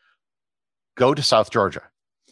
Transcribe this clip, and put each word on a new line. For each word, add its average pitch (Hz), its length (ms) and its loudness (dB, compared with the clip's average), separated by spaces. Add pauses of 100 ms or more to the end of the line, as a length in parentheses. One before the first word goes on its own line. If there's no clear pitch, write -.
(960)
Go 131 180 2
to 147 100 -6
South 110 280 0
Georgia. 101 320 -2 (480)